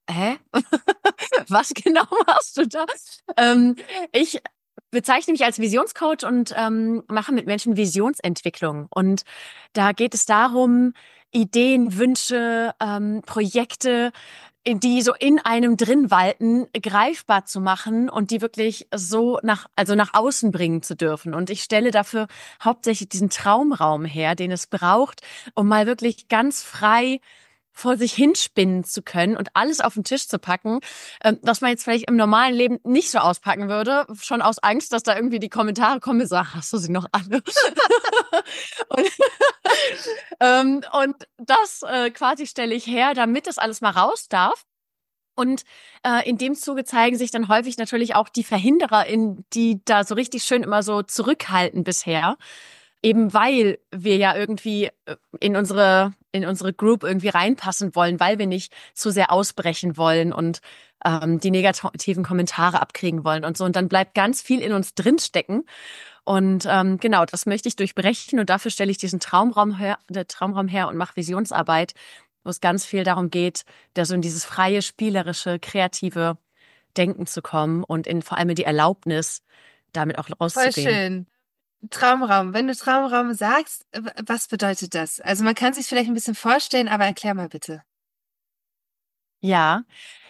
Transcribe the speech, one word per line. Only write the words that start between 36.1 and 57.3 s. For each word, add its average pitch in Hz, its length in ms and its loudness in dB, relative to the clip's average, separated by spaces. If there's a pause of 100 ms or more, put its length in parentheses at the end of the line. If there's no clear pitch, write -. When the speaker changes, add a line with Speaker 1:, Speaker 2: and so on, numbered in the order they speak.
Speaker 1:
so, 180 80 -2
„Ach, 175 200 -2
hast 165 180 -10
du 226 40 -2
sie 170 140 -4
noch 180 220 -2
alle?“ 202 320 -2
<laughs> - 1400 0
Und, 370 200 2
<laughs> - 1300 0
ähm, 262 400 4 (220)
und 277 120 -2 (220)
das, 269 460 0
äh, 247 280 -2
quasi 269 360 -2
stelle 233 280 -4
ich 240 120 -8
her, 247 260 0
damit 240 340 0
das 349 100 -8
alles 220 240 -4
mal 214 100 0
raus 196 360 0
darf. 202 380 0 (720)
Und, 254 280 -2 (400)
äh, 240 240 0
in 240 100 0
dem 262 180 -2
Zuge 277 280 -6
zeigen 247 340 2
sich 240 140 -4
dann 226 160 -4
häufig 233 300 0
natürlich 233 380 -2
auch 214 140 0
die 233 140 -4
Verhinderer, 220 600 2
in, 220 480 -2
die 226 320 0
da 208 180 4
so 208 120 -4
richtig 240 280 -4
schön 247 200 0
immer 208 200 0
so 208 180 -2
zurückhalten 190 840 -2
bisher. 170 540 -2 (640)
Eben 220 320 4
weil 220 460 4 (120)
wir 190 260 0
ja 196 180 2
irgendwie, 208 540 -4 (160)
äh, 151 100 -12 (240)
in 202 160 2
unsere, 196 580 4 (200)
in 196 120 -2
unsere 185 280 -4
Group 214 300 2
irgendwie 190 260 -2
reinpassen 190 640 0